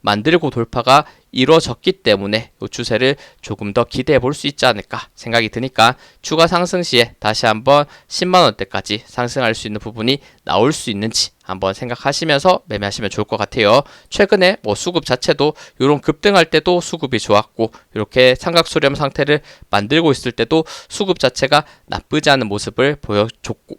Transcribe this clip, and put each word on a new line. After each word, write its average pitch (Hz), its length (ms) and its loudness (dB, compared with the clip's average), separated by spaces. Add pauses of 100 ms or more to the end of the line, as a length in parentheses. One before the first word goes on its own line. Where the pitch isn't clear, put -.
만들고 131 500 0
돌파가 127 540 2 (260)
이루어졌기 131 600 2
때문에 104 600 -2 (100)
요 110 60 -10
추세를 123 480 -2 (260)
조금 104 320 -10
더 120 100 2
기대해 135 360 0
볼 135 160 -2
수 - 100 -12
있지 139 220 -2
않을까 - 480 -4
생각이 117 340 -2
드니까 120 460 0 (260)
추가 160 240 2
상승 175 380 -2
시에 120 340 0
다시 110 300 -2
한번 135 380 2 (220)
십만 180 360 2
원대까지 101 640 -4
상승할 123 480 -2
수 - 120 -12
있는 104 120 -8
부분이 117 400 -4 (240)
나올 110 280 2
수 - 200 -8
있는지 104 400 -4 (100)
한번 95 320 -4
생각하시면서 143 920 -2
매매하시면 101 440 -6
좋을 107 160 -4
것 110 120 -6
같아요. 107 440 2 (300)
최근에 190 500 2
뭐 208 140 -2
수급 175 280 -4
자체도 147 520 -2 (260)
요런 139 200 2
급등할 180 440 2
때도 175 340 0
수급이 135 400 -6
좋았고 107 520 0 (240)
이렇게 127 400 2
삼각 170 320 0
수렴 139 260 0
상태를 147 480 -2 (300)
만들고 135 400 2
있을 123 200 -4
때도 160 340 0 (240)
수급 190 280 -2
자체가 139 480 0 (220)
나쁘지 - 420 -2
않은 135 180 2
모습을 123 500 -2
보여줬고 - 800 -6